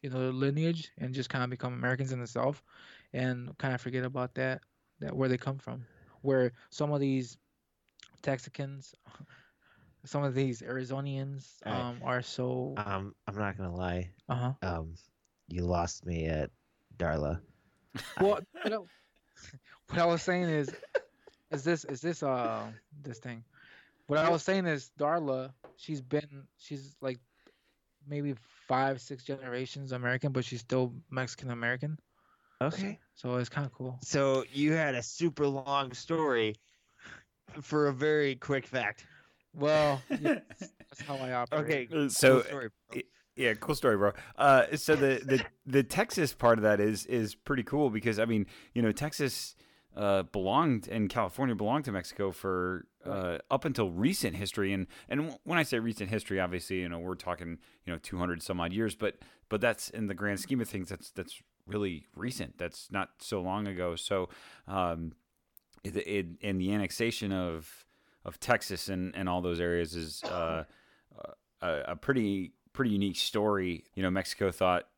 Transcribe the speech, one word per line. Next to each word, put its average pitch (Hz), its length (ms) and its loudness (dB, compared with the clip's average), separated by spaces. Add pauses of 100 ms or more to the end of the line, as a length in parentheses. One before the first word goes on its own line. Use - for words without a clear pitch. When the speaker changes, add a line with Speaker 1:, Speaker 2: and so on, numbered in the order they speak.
Speaker 1:
you 139 80 -6
know, 131 80 -2
their 131 140 0
lineage 151 640 0
and 127 160 -6
just 131 160 -4
kinda 123 160 0
become 123 260 -4
Americans 123 380 -2
in 127 80 -4
the 120 80 -6
South 127 340 -2 (520)
and 127 460 -4
kinda 127 200 -2
forget 127 260 -4
about 127 300 -4
that, 131 260 -2 (380)
that 143 160 -8
where 131 140 2
they 127 100 4
come 139 200 -4
from. 123 280 -10 (360)
Where 127 300 4 (180)
some 147 200 0
of 147 100 2
these 131 380 0 (840)
Texicans, 139 720 -6 (120)
<laughs> - 960 -20
some 143 200 -2
of 135 100 0
these 127 280 0
Arizonians, 135 920 -6 (120)
Speaker 2:
All 110 60 -4
right. 123 100 -2
Speaker 1:
um, 120 220 -6
are 123 180 0
so 127 540 -4
Speaker 2:
Um, 101 380 -4 (120)
I'm 101 100 -6
not 101 200 -2
gonna 92 180 -4
lie. 90 360 -2 (180)
Speaker 1:
Uh-huh. 123 240 -2 (100)
Speaker 2:
Um, 82 320 -4 (540)
you 87 140 -4
lost 87 440 0
me 82 200 -2
at 78 240 0 (460)
Darla. 78 440 -2 (800)
Speaker 1:
Well, 196 200 4 (160)
Speaker 2:
I - 80 -12
Speaker 1:
you 220 60 0
know, 208 160 -4 (500)
<laughs> - 520 -20
what - 120 -2
I 170 60 6
was 170 160 4
saying 180 220 2
is, 156 260 2 (800)
is 135 140 -4
this, 165 200 2
is 135 160 -6
this, 165 220 -2
uh, 117 440 0 (360)
this 127 160 -10
thing? 117 260 -12 (600)
What 147 120 2
I 160 120 6
was 165 120 2
saying 190 240 2
is 147 320 -2
Darla, 143 540 0 (240)
she's 151 240 -8
been, 139 440 -4 (140)
she's, 139 420 -14
like, 131 180 -4 (880)
maybe 143 280 -4 (320)
five, 135 340 2
six 131 240 -12
generations 131 680 -6
American, 127 400 0
but 127 120 0
she's 120 160 -8
still 127 340 0 (160)
Mexican 131 400 -6
American. 127 480 -2 (640)
Speaker 2:
Okay. 185 380 -2 (160)
Speaker 1:
So, - 160 -8
so 123 60 0
it's 123 140 -2
kinda 143 240 -4
cool. 127 280 -10
Speaker 2:
So 135 500 2
you 147 200 4
had 156 220 2
a 120 80 -2
super 147 440 0
long 139 460 0
story 123 600 2 (1080)
for 147 280 2
a 139 40 2
very 143 440 2
quick 135 300 -2
fact. 107 380 -4 (500)
Speaker 1:
Well, 147 520 4
Speaker 3:
<laughs> - 40 -10
Speaker 1:
yeah, 269 60 -2 (320)
that's, - 300 -16
that's - 240 -20
how 147 140 -6
I 127 160 -4
operate. 139 600 0
Speaker 2:
Okay. 151 140 2
Speaker 3:
Uh, - 20 0
so, 131 280 8
Speaker 2:
Cool 120 80 6
story, 131 240 -6 (220)
bro. - 60 -10
Speaker 3:
y-, - 60 -6 (340)
yeah, 117 180 4
cool 147 200 -2
story, 123 220 4
bro. 101 160 4 (240)
Uh, 139 400 8
so 151 200 4
the, 135 280 4
the, 131 200 2 (220)
Speaker 2:
<laughs> - 0 -
Speaker 3:
the 139 160 6
Texas 175 520 0
part 117 240 8
of 104 60 2
that 104 160 6
is, 104 260 2
is 113 280 0
pretty 131 280 -2
cool 143 280 4
because, 107 280 0
I 113 60 4
mean, 110 220 4 (280)
you 120 80 4
know, 110 100 6
Texas, - 600 -2 (420)
uh, 98 280 4
belonged 110 640 2
and 107 220 0
California 120 460 0
belonged 117 300 0
to 110 60 -4
Mexico 95 400 -2
for, 92 540 -2 (200)
uh, 90 40 -6
Speaker 1:
Right. 90 300 -2 (100)
Speaker 3:
up 139 140 0
until 120 260 0
recent 95 460 0
history. 98 360 -2
And, 95 140 -2 (220)
and 139 140 -2
w-, 151 220 -6
when 170 140 0
I 160 40 4
say 131 160 0
recent 110 320 -2
history, 101 300 -2
obviously, 90 400 -2
you 87 80 -4
know, 85 100 -6
we're 90 160 -4
talking, 87 440 -6 (260)
you 90 80 -6
know, 82 100 -6
two - 160 -6
hundred 90 240 -2
some 90 180 -4
odd 85 120 0
years, 107 220 0
but, - 220 -2 (320)
but 107 120 0
that's 113 300 2
in 107 160 -4
the 98 80 -2
grand 101 260 -2
scheme 127 200 -2
of 110 80 -2
things, 92 220 -6
that's, - 220 -12
that's - 280 -10 (260)
really 95 480 -4
recent. 107 440 -8
That's - 340 -8
not 98 180 -2 (100)
so 101 200 -4
long 95 260 -2
ago. 90 300 -2
So, 92 320 0 (400)
um, 85 440 0 (680)
it, 95 140 -6
it, 98 300 0 (160)
and 95 180 0
the 95 140 2
annexation 104 580 0
of, 85 540 -4 (380)
of - 140 -10
Texas - 500 0
and, 92 280 -2
and 92 120 -2
all 90 120 2
those 87 200 0
areas 85 360 0
is, 80 280 -8
uh, 82 400 -2 (1000)
a, 80 260 0
a 90 80 -6
pretty, 104 560 2 (200)
pretty 127 180 2
unique 98 260 2
story. 98 680 0 (100)
You 95 80 -2
know, 92 80 4
Mexico 95 420 0
thought 90 340 4 (120)